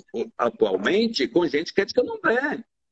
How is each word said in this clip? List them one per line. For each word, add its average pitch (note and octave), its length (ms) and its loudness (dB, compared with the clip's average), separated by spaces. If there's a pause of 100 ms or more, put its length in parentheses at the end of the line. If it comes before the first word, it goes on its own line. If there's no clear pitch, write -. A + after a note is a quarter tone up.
(380)
atualmente A#2+ 880 0
com F3 220 2
gente D3+ 260 -4
que G3 60 2
é G3 40 2
de - 100 -8
Candomblé. B3+ 680 -2 (300)